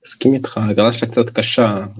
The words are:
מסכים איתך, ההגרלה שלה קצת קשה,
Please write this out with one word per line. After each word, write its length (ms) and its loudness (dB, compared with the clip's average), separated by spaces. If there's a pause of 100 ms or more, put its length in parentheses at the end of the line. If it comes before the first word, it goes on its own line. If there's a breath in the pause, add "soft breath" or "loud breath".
מסכים 280 2
איתך, 240 -4
ההגרלה 340 2
שלה 160 -4
קצת 220 0
קשה, 560 0 (140)